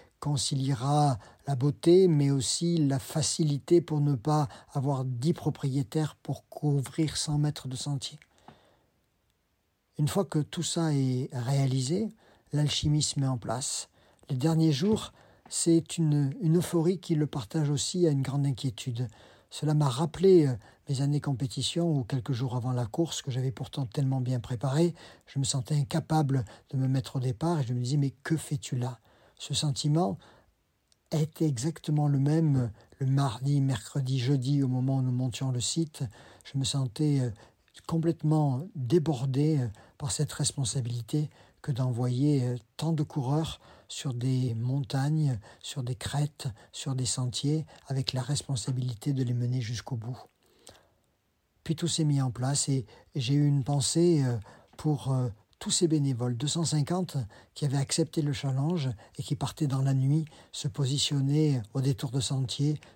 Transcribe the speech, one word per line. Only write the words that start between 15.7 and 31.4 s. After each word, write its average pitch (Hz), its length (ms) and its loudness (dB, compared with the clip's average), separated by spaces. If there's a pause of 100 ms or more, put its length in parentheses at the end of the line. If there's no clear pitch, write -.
une, 147 440 2
une 165 160 4
euphorie 170 420 2
qui - 160 -2
le 151 120 2
partage 147 420 -2
aussi 165 380 2
à 151 40 4
une 135 120 2
grande 139 240 0
inquiétude. 123 600 -4 (420)
Cela 151 240 -2
m'a 147 160 4
rappelé, 160 580 6
euh, 127 80 0 (320)
mes 139 140 0
années 143 180 2
compétition 143 760 -2
où 131 120 0
quelques 131 260 -4
jours 123 240 -2
avant 123 160 -2
la 123 140 0
course, - 360 -4
que 135 100 -8
j'avais 127 200 -2
pourtant - 340 -6
tellement 135 360 -2
bien 123 180 -2
préparée, 139 560 0 (300)
je - 140 -6
me 139 40 0
sentais 135 320 -2
incapable 147 680 0 (240)
de 139 80 -4
me 131 100 0
mettre 131 300 -2
au - 20 -2
départ 156 400 -2
et 139 40 0
je 120 100 -4
me 123 80 -2
disais : « 127 160 0
Mais 139 160 0 (100)
que 160 140 0
fais-tu - 400 -6
là ? » 123 220 -6 (380)
Ce - 160 -8
sentiment 156 640 0 (920)
était 156 360 0